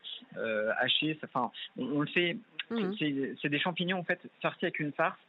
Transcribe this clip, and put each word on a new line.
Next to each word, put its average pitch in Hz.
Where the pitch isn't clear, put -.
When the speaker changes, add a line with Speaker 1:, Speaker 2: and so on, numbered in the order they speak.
Speaker 1:
euh, 110
hachés. 147
Ça, 123
enfin, 123
on, 131
on 143
le 147
fait. 175
Speaker 2:
Mhm. 208
Speaker 1:
C'est, 139
c'est -
des 143
champignons 180
en 170
fait 180
farcis -
avec 170
une 147
farce, 170